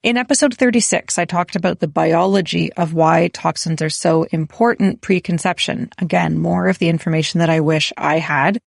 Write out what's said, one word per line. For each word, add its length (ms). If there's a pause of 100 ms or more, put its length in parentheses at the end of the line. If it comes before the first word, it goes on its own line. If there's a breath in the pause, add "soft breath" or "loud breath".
In 140
episode 380
thirty-six, 640
I 80
talked 300
about 240
the 60
biology 840
of 220
why 400
toxins 480
are 80
so 400
important 720
preconception. 960
Again, 400
more 300
of 100
the 100
information 520
that 100
I 100
wish 380
I 200
had. 500